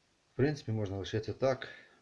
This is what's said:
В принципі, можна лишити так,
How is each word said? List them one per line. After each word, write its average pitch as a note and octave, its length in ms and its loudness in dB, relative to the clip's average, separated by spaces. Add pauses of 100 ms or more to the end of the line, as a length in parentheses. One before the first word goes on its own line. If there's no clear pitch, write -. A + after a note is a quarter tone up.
(320)
В - 40 -18
принципі, D3 360 2
можна G2+ 260 0
лишити G2 340 -2
так, B2+ 360 0 (340)